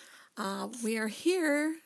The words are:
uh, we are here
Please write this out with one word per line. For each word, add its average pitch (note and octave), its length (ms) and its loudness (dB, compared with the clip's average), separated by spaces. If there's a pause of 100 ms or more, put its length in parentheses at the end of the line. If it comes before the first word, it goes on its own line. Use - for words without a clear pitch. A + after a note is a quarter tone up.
(360)
uh, G3+ 320 -4 (160)
we A3 140 0
are A3 100 0
here D#4 800 2